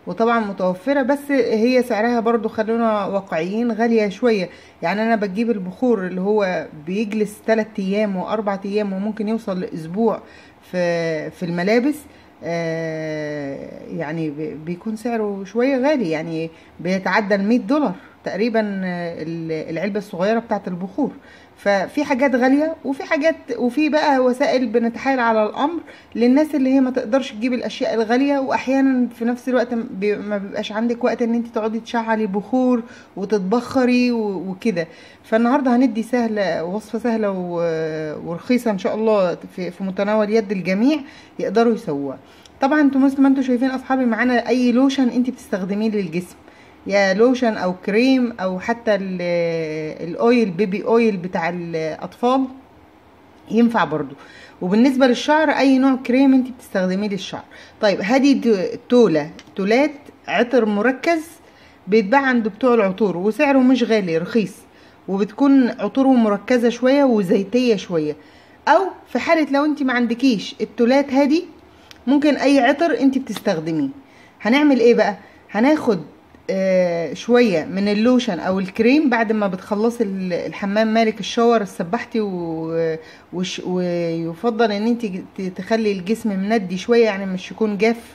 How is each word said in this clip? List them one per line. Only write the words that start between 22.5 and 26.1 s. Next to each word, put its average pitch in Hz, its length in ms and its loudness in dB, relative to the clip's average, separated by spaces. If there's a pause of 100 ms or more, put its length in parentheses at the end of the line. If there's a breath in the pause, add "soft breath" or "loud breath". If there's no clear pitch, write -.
وفي 269 180 -6
حاجات، 320 320 0 (220)
وفي 262 320 0
بقى 294 300 2
وسائل 254 480 2
بنتحايل 233 520 0
على 220 260 2
الأمر 302 340 -2 (360 loud breath)